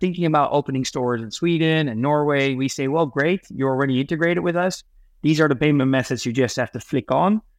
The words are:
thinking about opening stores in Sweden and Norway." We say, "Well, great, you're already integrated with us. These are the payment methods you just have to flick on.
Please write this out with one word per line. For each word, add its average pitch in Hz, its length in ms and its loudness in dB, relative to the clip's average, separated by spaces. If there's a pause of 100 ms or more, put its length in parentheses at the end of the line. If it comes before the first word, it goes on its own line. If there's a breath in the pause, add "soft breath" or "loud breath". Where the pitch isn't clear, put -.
thinking 175 240 -2
about 151 260 2
opening 135 320 -2
stores 123 380 -2
in 110 100 -10
Sweden 160 560 0
and 113 140 -4
Norway." 143 540 0
We 135 120 -2
say, 135 220 -4
"Well, 160 160 0
great, 147 440 0
you're 135 200 -2
already 131 320 0
integrated 170 420 0
with 175 140 -2
us. 180 260 -2 (380)
These 151 180 2
are 156 80 6
the 139 80 2
payment 143 340 2
methods 131 360 -2
you 120 80 -2
just 123 240 0
have 123 160 -4
to 120 80 -10
flick - 280 -4
on. 185 320 2 (180)